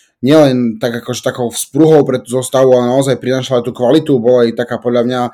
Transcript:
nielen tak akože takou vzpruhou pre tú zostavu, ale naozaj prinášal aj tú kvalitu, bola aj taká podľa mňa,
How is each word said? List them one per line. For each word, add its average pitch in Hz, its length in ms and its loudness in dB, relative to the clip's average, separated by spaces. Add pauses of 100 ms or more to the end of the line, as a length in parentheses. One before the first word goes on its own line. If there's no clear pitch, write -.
(200)
nielen 127 580 2
tak 117 240 -6
akože 120 220 -10
takou 123 260 -4
vzpruhou 156 540 2
pre 127 160 -2
tú 117 160 -8
zostavu, 131 400 2
ale 123 160 2
naozaj 131 320 0
prinášal 127 400 -2
aj 120 80 -8
tú - 20 -8
kvalitu, 135 460 0
bola 120 240 2
aj 117 160 -2
taká 120 180 -6
podľa 120 300 -2
mňa, 123 140 -4 (120)